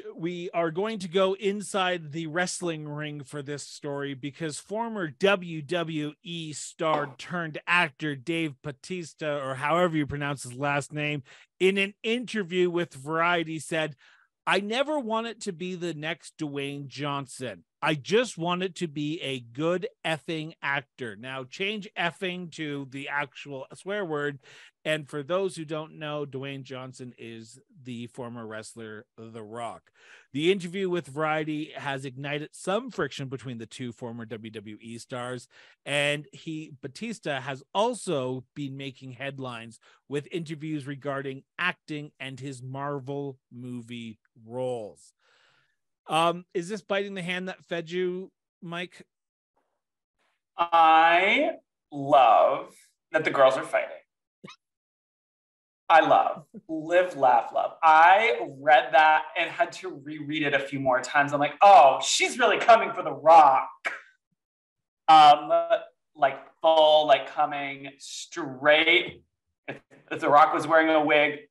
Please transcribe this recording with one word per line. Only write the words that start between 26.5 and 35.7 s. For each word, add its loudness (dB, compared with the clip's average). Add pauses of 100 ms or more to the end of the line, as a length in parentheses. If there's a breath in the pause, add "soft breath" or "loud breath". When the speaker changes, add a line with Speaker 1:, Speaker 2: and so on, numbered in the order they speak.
Speaker 1:
Johnson -16
is -18 (220)
the -12
former -14
wrestler, -14 (140)
The -18
Rock. -14 (420 soft breath)
The 0
interview -4
with -6
Variety -4
has -8
ignited -8
some -6
friction -6
between -12
the -12
two -12
former -12
W -14
W -16
E -16
stars, -10 (380 soft breath)